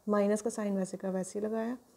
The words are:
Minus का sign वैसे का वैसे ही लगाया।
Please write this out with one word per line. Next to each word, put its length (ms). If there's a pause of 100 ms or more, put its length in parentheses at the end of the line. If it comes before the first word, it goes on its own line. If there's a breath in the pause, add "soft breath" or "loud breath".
Minus 360
का 80
sign 260
वैसे 200
का 140
वैसे 280
ही 80
लगाया। 300 (200 soft breath)